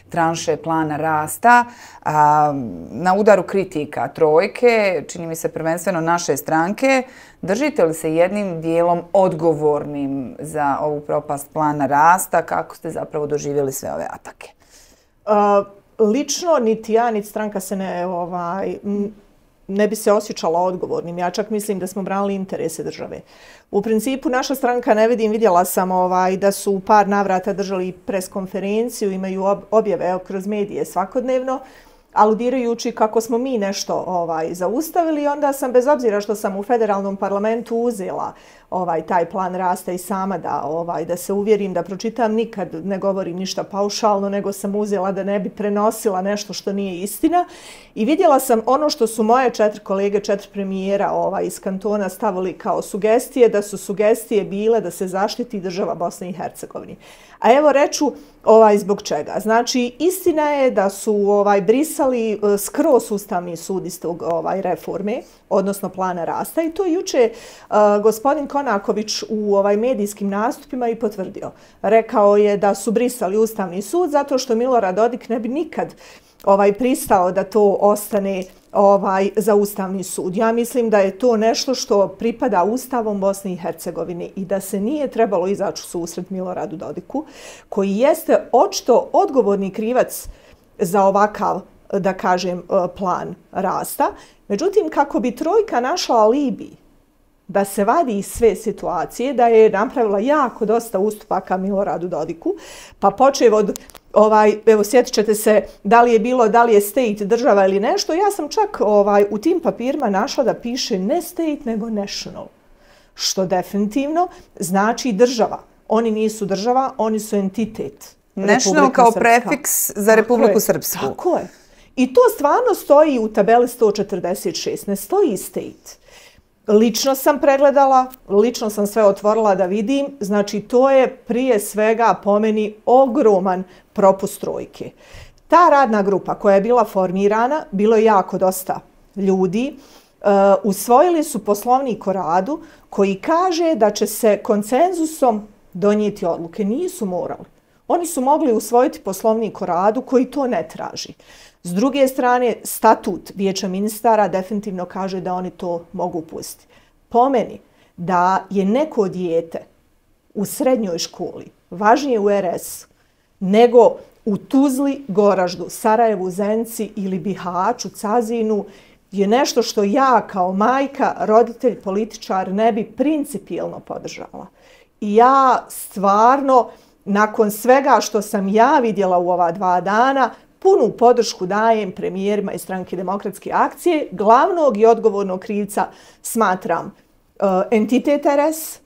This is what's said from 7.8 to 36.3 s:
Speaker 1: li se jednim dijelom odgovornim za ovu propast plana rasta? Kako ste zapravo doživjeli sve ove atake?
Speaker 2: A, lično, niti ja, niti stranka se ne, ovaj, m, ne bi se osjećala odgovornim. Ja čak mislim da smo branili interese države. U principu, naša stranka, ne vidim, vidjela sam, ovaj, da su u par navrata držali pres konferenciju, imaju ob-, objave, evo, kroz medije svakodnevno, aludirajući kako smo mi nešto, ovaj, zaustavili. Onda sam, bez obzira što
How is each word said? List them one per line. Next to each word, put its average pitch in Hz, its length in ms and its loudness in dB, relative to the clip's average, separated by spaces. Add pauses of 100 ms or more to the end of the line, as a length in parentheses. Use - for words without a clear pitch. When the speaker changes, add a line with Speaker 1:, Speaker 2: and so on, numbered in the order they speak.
Speaker 1:
li 160 100 0
se 160 200 -4
jednim 185 460 0
dijelom 170 400 0 (120)
odgovornim 147 1300 0
za 147 400 -4
ovu 147 200 -4
propast 147 520 -6
plana 147 340 -2
rasta? 165 560 4
Kako 165 340 -6
ste 165 140 -10
zapravo 151 360 -6
doživjeli 143 460 -2
sve 143 200 -8
ove 147 180 -8
atake? - 400 -20 (760)
Speaker 2:
A, 208 380 2 (340)
lično, 285 600 0
niti 220 340 -2
ja, 233 180 2
niti 208 180 -6
stranka 208 320 -6
se 196 160 -8
ne, 180 300 -6
ovaj, 180 800 -6
m, 202 300 -6 (540)
ne 202 200 0
bi 214 80 -4
se 214 160 0
osjećala 190 480 -2
odgovornim. 175 580 -6
Ja 180 120 -4
čak 208 200 -6
mislim 208 280 -4
da 180 80 -8
smo 190 160 -8
branili 196 320 -4
interese 185 480 -6
države. - 380 -12 (500)
U 196 120 -2
principu, 226 460 -2
naša 262 260 -2
stranka, 247 400 0
ne 220 140 4
vidim, 226 220 0
vidjela 208 340 4
sam, 185 260 -2
ovaj, 185 460 0
da 196 160 2
su 202 200 -4
u 190 80 -2
par 208 280 4
navrata 196 440 0
držali 185 400 -6
pres 190 360 -6
konferenciju, 202 840 -4
imaju 190 300 -6
ob-, 196 280 -2
objave, 190 380 0
evo, 185 100 -2
kroz 190 280 -8
medije 208 380 -4
svakodnevno, 254 760 -4 (520)
aludirajući 233 800 0
kako 226 280 0
smo 226 180 -4
mi 254 200 -4
nešto, 196 480 -4
ovaj, 165 480 -4
zaustavili. 294 720 -2
Onda 285 260 0
sam, 269 200 -6
bez 247 140 4
obzira 247 340 2
što 208 140 -4